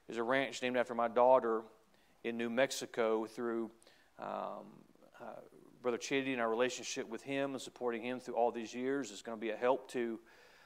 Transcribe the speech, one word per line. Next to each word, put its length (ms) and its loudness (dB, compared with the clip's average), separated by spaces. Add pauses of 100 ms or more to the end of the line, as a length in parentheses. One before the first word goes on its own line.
is 80 -6
a 60 0
ranch 400 0
named 160 0
after 160 0
my 140 2
daughter 540 6 (600)
in 140 -4
New 100 -2
Mexico 760 2
through, 440 -4 (480)
um, 460 -6 (560)
uh, 220 -14 (400)
Brother 160 0
Chitty 340 0
and 80 0
our 80 4
relationship 580 0
with 160 -8
him 300 -2
and 80 -6
supporting 420 -4
him 160 -4
through 180 -8
all 140 4
these 220 -6
years 380 -2
is 100 -14
gonna 160 -8
be 140 -2
a 60 -4
help 340 2
to, 280 -2 (480)